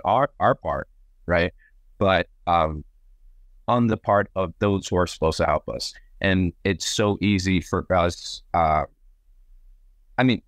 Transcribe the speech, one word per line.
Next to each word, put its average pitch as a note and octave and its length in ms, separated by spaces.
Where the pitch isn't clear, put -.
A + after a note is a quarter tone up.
our, A#2+ 340
our A#2+ 160
part, C#2+ 340
right? F2 260
But, F#2+ 280
um, D#2+ 360
on A#2+ 200
the G#2+ 100
part G2+ 380
of F#2 240
those G2+ 280
who - 80
are F2+ 100
supposed D#2+ 320
to E2+ 80
help D2+ 240
us. - 240
And F#2 320
it's F#2+ 240
so G#2 340
easy F#2+ 400
for F2 320
us, - 480
uh, D#2 320
I B2 60
mean, B2 240